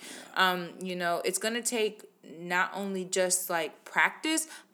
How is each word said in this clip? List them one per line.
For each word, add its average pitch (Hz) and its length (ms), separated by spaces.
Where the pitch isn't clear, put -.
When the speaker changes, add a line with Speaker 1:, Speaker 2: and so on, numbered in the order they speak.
Speaker 1:
Yeah. 185 140
Speaker 2:
Um, 175 180
you 185 140
know, 175 300
it's 175 120
gonna 226 240
take 220 420
not 175 340
only 190 300
just, 185 460
like, 165 340
practice, - 640